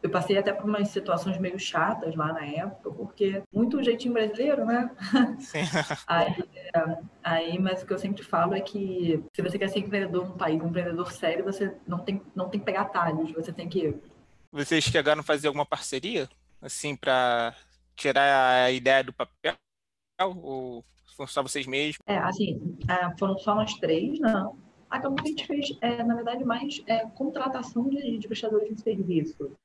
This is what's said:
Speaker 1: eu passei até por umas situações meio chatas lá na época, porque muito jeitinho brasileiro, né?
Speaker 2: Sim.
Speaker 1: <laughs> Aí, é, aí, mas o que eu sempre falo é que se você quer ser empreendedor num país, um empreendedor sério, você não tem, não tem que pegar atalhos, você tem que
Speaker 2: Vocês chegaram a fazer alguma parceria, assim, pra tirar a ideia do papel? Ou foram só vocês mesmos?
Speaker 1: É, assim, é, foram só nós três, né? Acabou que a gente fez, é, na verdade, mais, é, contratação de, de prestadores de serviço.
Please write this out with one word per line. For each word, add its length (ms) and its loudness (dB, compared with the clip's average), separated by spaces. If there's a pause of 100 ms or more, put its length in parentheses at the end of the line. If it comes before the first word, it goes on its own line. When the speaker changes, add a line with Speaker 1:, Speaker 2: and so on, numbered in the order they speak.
Speaker 1:
eu 80 0
passei 280 2
até 140 2
por 140 -4
umas 240 2
situações 480 -2
meio 200 -2
chatas 560 0
lá 180 -2
na 140 -6
época, 460 -6
porque 500 -2 (100)
muito 300 2
jeitinho 320 2
brasileiro, 500 2
né? 240 2 (520)
Speaker 2:
Sim. 220 -4
Speaker 1:
<laughs> 440 0
Aí, 380 2 (100)
é, 440 0 (260)
aí, 340 0
mas 240 0
o 40 -14
que 60 -2
eu 60 0
sempre 240 -4
falo 320 2
é 60 0
que 640 0 (100)
se 80 -2
você 160 -2
quer 100 2
ser 120 0
empreendedor 480 -2
num 80 -12
país, 260 0
um 60 -2
empreendedor 420 -2
sério, 340 -2
você 300 -2 (100)
não 140 -4
tem, 240 -4 (140)
não 120 -2
tem 120 -2
que 60 -6
pegar 160 0
atalhos, 500 0
você 200 -6
tem 160 -10
que 280 -2 (560)
Speaker 2:
Vocês 320 2
chegaram 380 4
a 20 -10
fazer 240 2
alguma 180 0
parceria, 600 -4 (340)
assim, 320 -6
pra 580 2 (440)
tirar 680 6
a 60 6
ideia 320 6
do 100 -6
papel? 420 -4 (680)
Ou 640 -4 (320)
foram 120 -10
só 140 0
vocês 240 -2
mesmos? 400 0
Speaker 1:
É, 120 0
assim, 600 -2 (100)
é, 300 0
foram 200 0
só 180 2
nós 180 0
três, 460 0
né? 280 2 (400)
Acabou 280 -2
que 120 -2
a 20 0
gente 160 -6
fez, 340 -4
é, 240 -2
na 100 2
verdade, 300 -4
mais, 420 -4
é, 200 0
contratação 840 -4
de, 300 -2
de 100 -10
prestadores 440 0
de 80 -10
serviço. 720 -2 (140)